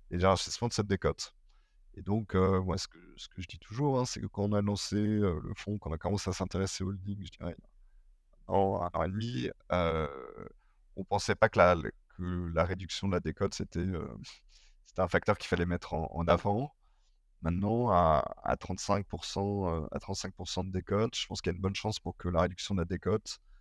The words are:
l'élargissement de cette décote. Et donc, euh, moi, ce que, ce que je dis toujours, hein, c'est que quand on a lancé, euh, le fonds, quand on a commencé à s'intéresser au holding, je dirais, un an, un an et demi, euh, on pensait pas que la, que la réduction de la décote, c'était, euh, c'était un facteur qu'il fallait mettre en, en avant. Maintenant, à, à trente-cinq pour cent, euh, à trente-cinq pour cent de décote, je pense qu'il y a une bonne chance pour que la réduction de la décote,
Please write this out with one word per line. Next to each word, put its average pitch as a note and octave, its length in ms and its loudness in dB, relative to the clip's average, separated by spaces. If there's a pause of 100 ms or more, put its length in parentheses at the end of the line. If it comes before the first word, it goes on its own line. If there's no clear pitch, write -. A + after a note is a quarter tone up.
(120)
l'élargissement F#2+ 580 4
de - 40 -8
cette G#2 140 0
décote. - 480 0 (600)
Et D#2+ 60 -12
donc, G2+ 340 0
euh, F#2 260 6
moi, F#2 160 -2
ce - 100 -6
que, - 100 -20 (200)
ce - 100 -16
que - 140 -12
je E2+ 60 -10
dis - 120 -14
toujours, C3 400 0
hein, B2+ 60 2
c'est - 160 -6
que - 60 -4
quand G2+ 160 -4
on G#2 100 2
a G#2 80 4
lancé, G2+ 340 0
euh, G#2 480 2
le E2+ 120 -6
fonds, G#2 220 -6
quand - 120 -8
on D#2+ 40 -4
a E2+ 40 -2
commencé F#2+ 320 -2
à F2+ 40 2
s'intéresser F#2+ 520 -2
au F#2 40 -2
holding, G2 360 -8
je - 60 -14
dirais, E2+ 240 -10 (920)
un F#2+ 60 -6
an, G2 280 2
un E2+ 160 -4
an E2 60 2
et E2+ 60 0
demi, A#2 400 -4 (240)
euh, D#2+ 340 2 (880)
on F#2+ 80 -6
pensait G2+ 320 0
pas - 140 6
que - 80 -4
la, F2+ 180 10 (420)
que F2+ 360 -4
la E2 100 4
réduction F#2 460 -4
de F#2+ 40 0
la F2+ 60 4
décote, F#2 340 -2
c'était, G2+ 260 -6
euh, F2 280 -2 (800)
c'était - 160 -4
un F#2+ 80 2
facteur - 280 2
qu'il - 120 -10
fallait F2 160 2
mettre F2 280 -4
en, D#2 200 -2
en E2+ 140 -2
avant. G2+ 460 2 (680)
Maintenant, G#2 480 0
à, E2 540 4
à - 120 0
trente-cinq G2 520 -2
pour - 180 -10
cent, F#2+ 580 0
euh, - 80 -8
à - 80 -4
trente-cinq - 340 -8
pour F2+ 140 -12
cent F#2 160 -4
de F#2+ 80 -8
décote, G2+ 460 0
je - 100 -4
pense F2+ 140 -8
qu'il F2 100 0
y - 20 2
a F2 40 -10
une F2+ 40 -8
bonne F#2+ 140 0
chance - 240 -4
pour - 180 -8
que F2+ 120 -4
la E2+ 120 4
réduction - 340 0
de F2+ 60 2
la E2+ 40 0
décote, - 540 -2 (220)